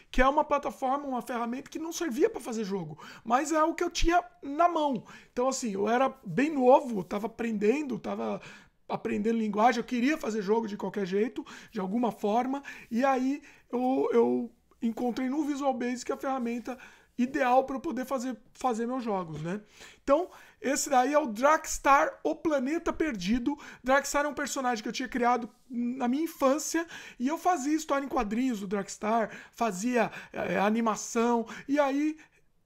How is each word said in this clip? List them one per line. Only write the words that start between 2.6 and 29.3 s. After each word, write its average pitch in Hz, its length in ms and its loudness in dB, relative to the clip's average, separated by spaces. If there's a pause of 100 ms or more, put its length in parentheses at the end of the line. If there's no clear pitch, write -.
jogo, 180 340 -6 (260)
mas 277 280 2
é 311 100 4
o 320 120 2
que 359 100 -2
eu 349 60 -2
tinha 339 320 4 (200)
na 302 260 2
mão. 302 380 0 (260)
Então, 247 160 0
assim, 262 220 -2
eu 196 180 -2
era 262 240 2 (120)
bem 240 280 0
novo, 254 520 6
tava 214 220 -4
aprendendo, 226 720 0
tava 208 440 -6 (460)
aprendendo 220 500 -2
linguagem, 220 420 2
eu 220 40 -4
queria 254 340 0
fazer 220 240 -4
jogo 220 240 0
de 202 100 -8
qualquer 196 300 -4
jeito, 214 400 -2 (240)
de 220 80 -10
alguma 202 320 -2
forma, 247 500 -2 (300)
e 233 140 0
aí 269 360 2 (300)
eu, 262 420 0
eu 240 400 2 (300)
encontrei 247 480 -2
no 294 140 0
Visual 277 280 0
Basic 247 380 -4
a 269 60 -4
ferramenta 247 600 -4 (420)
ideal 254 460 4
pra 269 120 -6
eu 240 40 -8
poder 254 240 -4
fazer, 254 320 -4 (160)
fazer 233 340 -2
meus 254 160 -4
jogos, 180 380 -4
né? 180 220 -6 (400)
Então, 311 260 4 (320)
esse 285 300 -2
daí 262 240 4
é 294 40 6
o 302 80 4
Drakstar, 285 960 4
o 311 120 0
Planeta 311 580 0
Perdido. 247 640 0 (240)
Drakstar 269 440 2
é - 20 -2
um 294 60 -6
personagem 254 480 -2
que 247 60 -6
eu 226 40 -4
tinha 254 160 -6
criado 240 400 0 (180)
na 240 420 -4
minha 285 160 0
infância, 311 640 0 (320)
e 240 80 -2
eu 320 120 -2
fazia 311 360 0
história 285 300 -2
em 269 40 -8
quadrinhos 240 520 -2
do 202 60 -8
Drakstar, 208 640 -2 (200)